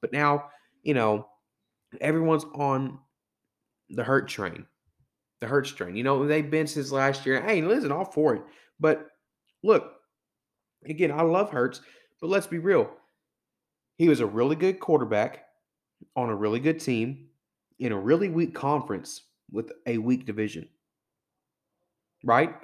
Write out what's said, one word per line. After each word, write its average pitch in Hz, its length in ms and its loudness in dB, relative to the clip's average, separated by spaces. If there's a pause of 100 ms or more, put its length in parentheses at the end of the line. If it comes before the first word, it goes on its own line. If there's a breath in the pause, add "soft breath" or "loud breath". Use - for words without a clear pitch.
But 113 100 -6
now, 147 400 0 (320 loud breath)
you 147 100 0
know, 107 360 0 (720)
everyone's 160 420 2 (120)
on 135 440 -2 (880)
the 120 140 -4
Hurt 127 240 2
train. 85 400 -8 (720)
The 117 80 -8
Hurts 135 240 0
train. 90 240 -8
You 113 80 -2
know, 139 240 2
they've 151 220 0
been 156 180 0
since 139 240 -6
last 135 340 0
year. 131 160 2
Hey, 196 200 0
listen, 196 300 0
all 165 120 -4
for 151 320 2
it. 98 80 -6 (380 loud breath)
But 156 300 2 (520)
look, 196 300 4 (920)
again, 156 260 0
I 147 100 -2
love 180 300 2
Hurts, 127 300 -2 (380 soft breath)
but 160 80 -6
let's 190 200 0
be 170 120 -4
real. 160 340 2 (1040)
He 170 120 6
was 143 100 6
a 117 60 2
really 120 320 0
good 185 240 -2
quarterback 117 640 0 (720)
on 123 120 -2
a 110 60 -2
really 107 240 0
good 156 220 0
team 123 480 -4 (500)
in 123 140 -2
a 101 60 -2
really 160 280 2
weak 165 260 -2
conference 139 680 -4 (280)
with 113 220 -8 (140)
a 117 140 -2
weak 123 260 0
division. 104 420 -8 (1600)
Right? 135 280 4 (100)